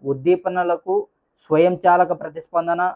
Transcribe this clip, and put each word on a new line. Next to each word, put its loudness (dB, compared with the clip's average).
ఉద్దీపనలకు -2
స్వయంచాలక 2
ప్రతిస్పందన -6